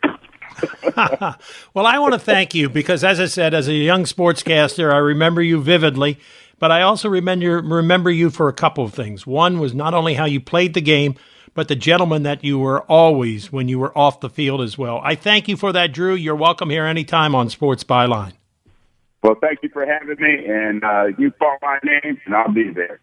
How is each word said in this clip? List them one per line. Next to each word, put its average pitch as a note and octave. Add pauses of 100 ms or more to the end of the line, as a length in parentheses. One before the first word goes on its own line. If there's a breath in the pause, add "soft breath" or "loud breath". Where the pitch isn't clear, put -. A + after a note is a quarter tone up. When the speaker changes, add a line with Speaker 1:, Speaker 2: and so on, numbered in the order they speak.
Speaker 1:
<laughs> - (320 loud breath)
Speaker 2:
Well, G3+
I B3+
wanna C#4
thank F#3+
you D3
because, D3+
as F#3
I F#3
said, D#3+
as D3
a D3+
young D#3+
sportscaster, D#3+
I C#3+
remember D#3
you E3
vividly, D3 (380 soft breath)
but D#3+
I E3
also G#3
remember, F3+
remember E3+
you E3
for D3+
a C3+
couple C#3+
of G#2
things. G#2
One E3+
was C3+
not D3+
only E3
how D3+
you C#3
played E3+
the F3+
game, C#3+ (380 soft breath)
but D#3+
the D3
gentleman D#3
that C#3+
you C#3
were C3+
always C#3
when C3
you B2+
were C3
off C#3+
the C3
field C#3
as A#2
well. A#2+
I D3+
thank G#3
you G3
for G3
that, F3
Drew. F3+
You're D#3
welcome E3+
here D#3
anytime D#3+
on B2
Sports C3+
Byline. A#2+ (880)
Speaker 1:
Well, A2
thank D#3
you D3+
for C#3+
having D3
me, D3+
and, G#2+
uh, G#2 (120)
you C#3
call C#3+
my C#3
name, D3
and G2+
I'll G#2+
be G#2+
there. F2